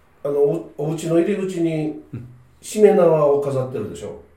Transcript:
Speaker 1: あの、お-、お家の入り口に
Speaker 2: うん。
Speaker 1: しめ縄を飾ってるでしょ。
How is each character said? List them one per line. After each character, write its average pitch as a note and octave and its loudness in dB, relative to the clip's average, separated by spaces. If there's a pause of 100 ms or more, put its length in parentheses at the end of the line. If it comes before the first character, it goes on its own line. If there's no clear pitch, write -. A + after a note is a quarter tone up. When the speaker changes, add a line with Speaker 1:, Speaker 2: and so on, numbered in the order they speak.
(240)
Speaker 1:
あ C#3+ -6
の、 C#3+ -2
お-、 D#3 0
お D3+ -4
家 E3 -8
の E3 2
入 G3 0
り - -4
口 F#3 -6
に D#3 -4 (120)
Speaker 2:
う - -10
ん。 - -16 (340)
Speaker 1:
し G#3+ -6
め G3 8
縄 D#3+ 4
を C#3+ 4
飾 C3 -4
っ - -12
て - -8
る G2+ -8
で - -12
し - -14
ょ。 F2+ -14 (140)